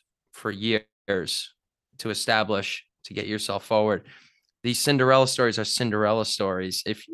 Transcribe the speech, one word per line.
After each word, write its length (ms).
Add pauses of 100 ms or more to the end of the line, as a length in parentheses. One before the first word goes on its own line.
(320)
for 180
years 1000 (460)
to 100
establish, 760 (180)
to 80
get 140
yourself 400
forward. 400 (560)
These 180
Cinderella 480
stories 300
are 80
Cinderella 580
stories. 640
If, 260